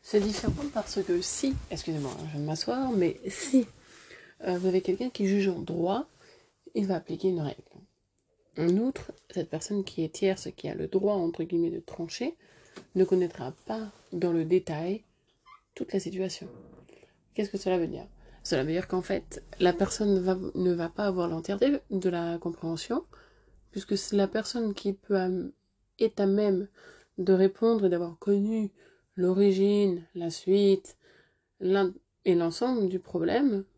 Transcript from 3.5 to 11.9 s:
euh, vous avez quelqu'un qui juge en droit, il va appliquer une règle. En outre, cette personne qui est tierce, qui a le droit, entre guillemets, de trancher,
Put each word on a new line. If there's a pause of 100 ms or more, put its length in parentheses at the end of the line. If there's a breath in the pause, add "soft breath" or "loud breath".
euh,
vous
avez
quelqu'un
qui
juge
en
droit, (680 soft breath)
il
va
appliquer
une
règle. (920)
En
outre, (160)
cette
personne
qui
est
tierce,
qui
a
le
droit,
entre
guillemets,
de
trancher, (600 loud breath)